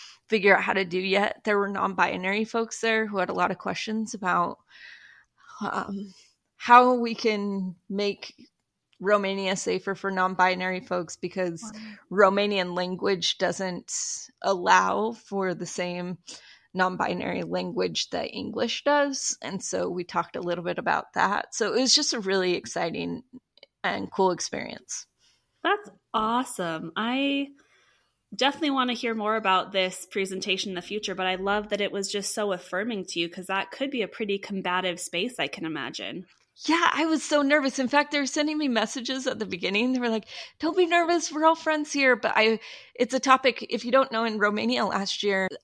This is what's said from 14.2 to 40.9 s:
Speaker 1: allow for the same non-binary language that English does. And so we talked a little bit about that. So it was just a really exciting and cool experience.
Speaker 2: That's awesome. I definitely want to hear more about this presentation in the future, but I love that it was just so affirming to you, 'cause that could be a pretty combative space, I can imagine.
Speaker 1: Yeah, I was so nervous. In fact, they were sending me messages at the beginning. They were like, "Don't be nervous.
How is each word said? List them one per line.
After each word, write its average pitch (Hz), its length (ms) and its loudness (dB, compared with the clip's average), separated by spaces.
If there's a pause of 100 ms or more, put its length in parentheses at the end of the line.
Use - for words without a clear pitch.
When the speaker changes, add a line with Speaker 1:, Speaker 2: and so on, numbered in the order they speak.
Speaker 1:
allow 190 720 4
for 190 420 -4
the 175 100 -8
same 180 540 -6 (540)
non-binary 180 680 -2
language 175 680 -4
that - 220 -6
English 214 500 -4
does. 285 580 0
And 185 220 -8
so 180 260 -4
we 175 140 -4
talked 175 320 -4
a - 60 -6
little 175 220 -4
bit 170 140 -4
about 160 360 0
that. - 420 0
So 208 180 0
it 220 60 2
was 262 160 6
just 302 180 2
a 247 60 -4
really 190 340 0
exciting 170 680 -4 (600)
and 196 280 -2
cool 190 180 2
experience. - 800 -6 (560)
Speaker 2:
That's 403 260 0 (240)
awesome. 208 800 -2
I 277 520 0 (880)
definitely 285 360 0
want 254 200 2
to 233 40 -2
hear 233 200 -2
more 214 220 0
about 190 340 2
this 185 400 -2
presentation 190 580 -2
in 185 60 -6
the 175 80 -6
future, 202 320 -6
but 190 100 -2
I 185 100 0
love 202 340 -2
that 202 120 -2
it 202 100 0
was 196 200 -4
just 202 240 -4
so 208 160 0
affirming 185 540 -4
to - 140 -4
you, 170 100 0
'cause 180 180 -12
that 196 240 -4
could 277 180 -4
be 254 140 -2
a 185 40 -2
pretty 202 300 -2
combative 185 640 -2
space, 202 400 -4
I 143 80 0
can 165 180 -8
imagine. 143 640 -8 (380)
Speaker 1:
Yeah, 339 260 4
I 302 140 0
was 320 160 0
so 294 220 2
nervous. 277 340 2
In 262 100 0
fact, 285 240 2
they 302 60 0
were 285 80 0
sending 302 320 -2
me 302 100 0
messages 247 600 -2
at - 100 -2
the 214 80 -6
beginning. 190 480 0
They 254 60 0
were 240 100 0
like, 220 180 -2 (300)
"Don't 311 180 -2
be 359 120 6
nervous. 339 440 2